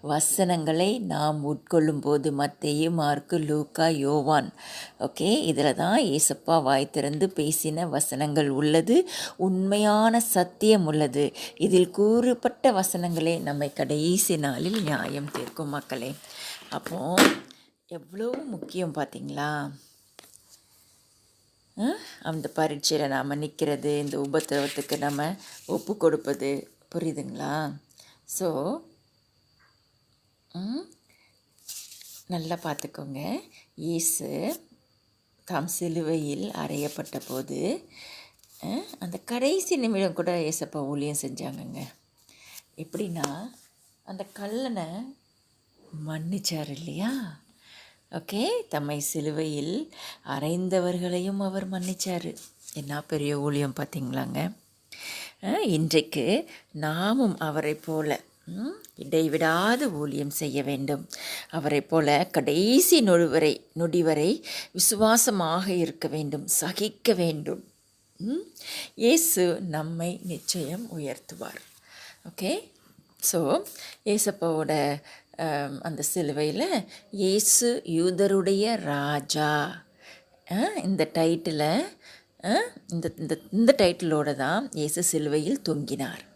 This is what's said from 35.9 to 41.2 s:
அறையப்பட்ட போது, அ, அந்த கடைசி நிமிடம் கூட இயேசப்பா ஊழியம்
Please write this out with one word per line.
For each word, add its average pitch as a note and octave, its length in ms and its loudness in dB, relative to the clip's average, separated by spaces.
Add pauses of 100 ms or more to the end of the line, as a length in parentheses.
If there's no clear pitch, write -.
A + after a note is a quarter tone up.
அறையப்பட்ட D3 760 -6
போது, D3+ 640 -4 (720)
அ, A#3+ 200 -6 (160)
அந்த F3+ 180 -8
கடைசி C#4+ 580 0
நிமிடம் G3 380 0
கூட F3 260 0
இயேசப்பா D#3 380 -4
ஊழியம் D3 440 -4